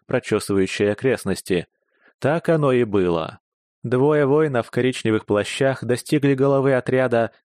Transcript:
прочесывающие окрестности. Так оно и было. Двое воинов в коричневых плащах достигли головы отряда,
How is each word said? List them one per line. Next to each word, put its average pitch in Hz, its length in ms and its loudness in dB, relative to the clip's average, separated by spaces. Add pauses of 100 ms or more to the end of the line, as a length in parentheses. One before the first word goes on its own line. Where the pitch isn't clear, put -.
прочесывающие 101 840 0
окрестности. 101 760 -4 (500)
Так 156 320 -2
оно 151 220 2
и 123 120 2
было. 90 560 -2 (460)
Двое 143 400 2
воинов 139 420 0
в - 40 -20
коричневых 113 560 0
плащах 120 560 0
достигли 139 500 0
головы 139 400 2
отряда, 123 580 0 (140)